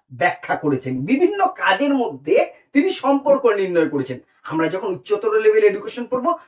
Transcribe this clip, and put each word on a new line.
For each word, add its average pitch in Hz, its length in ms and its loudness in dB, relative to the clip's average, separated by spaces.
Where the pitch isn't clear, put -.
ব্যাখ্যা 170 440 -2
করেছেন। 131 480 -4
বিভিন্ন 359 420 2
কাজের 269 480 0
মধ্যে 233 520 0
তিনি 330 180 2
সম্পর্ক 277 560 2
নির্ণয় 185 420 2
করেছেন। 131 300 -4
আমরা 160 260 -2
যখন 185 260 -4
উচ্চতর 208 460 0
লেভেল 214 240 4
এডুকেশন 208 400 0
পড়বো, 254 300 -2